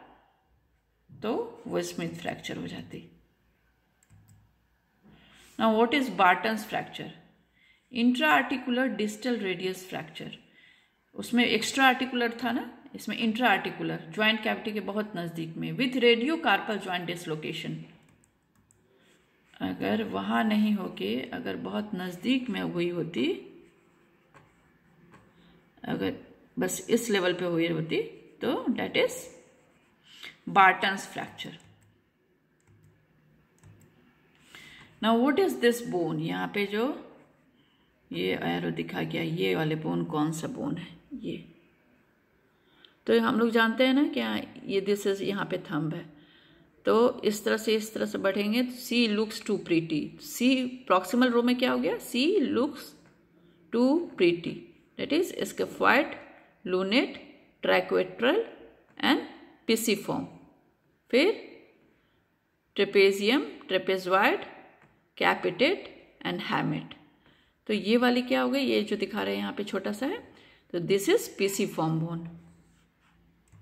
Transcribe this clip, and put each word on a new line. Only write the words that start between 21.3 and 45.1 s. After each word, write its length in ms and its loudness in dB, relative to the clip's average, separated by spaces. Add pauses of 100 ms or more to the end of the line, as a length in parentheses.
अगर 240 -6
बहुत 380 -6
नज़दीक 560 -2
में 100 -4
हुई 300 -2
होती, 360 -2 (2500)
अगर 300 -4 (440)
बस 320 -4
इस 200 2
लेवल 220 2
पे 120 -4
हुई 240 2
होती, 340 -2 (380)
तो 140 0 (240)
that 260 -4
is 160 -4 (1300)
Barton's 580 4
fracture। 500 -12 (3500)
Now 160 6
what 200 4
is 280 2
this 140 4 (120)
bone? 280 0
यहाँ 340 -4
पे 120 2
जो 400 -2 (1040)
ये 220 -2 (120)
एरो 260 -2
दिखा 320 -6
गया, 200 -4
ये 320 -2
वाले 200 0
बोन 300 -2
कौन 280 0
सा 160 -6
बोन 280 -6
है? 100 -10 (360)
ये 140 -6 (1700)
तो 140 6
हम 180 2
लोग 120 4
जानते 360 4
हैं 80 4
ना 180 6
क्या, 220 -4 (320)
ये 140 0
this 260 0
is, 140 0